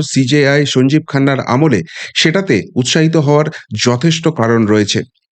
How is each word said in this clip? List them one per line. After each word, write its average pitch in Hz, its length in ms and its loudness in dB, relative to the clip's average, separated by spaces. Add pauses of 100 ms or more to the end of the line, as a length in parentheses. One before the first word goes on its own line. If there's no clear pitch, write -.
সিজেআই 139 640 0
সঞ্জীব 135 420 0
খান্নার 139 400 0
আমলে, 131 320 2 (380)
সেটাতে 165 380 0 (200)
উৎসাহিত 160 420 0
হওয়ার 147 300 2 (360)
যথেষ্ট 160 460 0
কারণ 113 360 0
রয়েছে। 104 340 0 (400)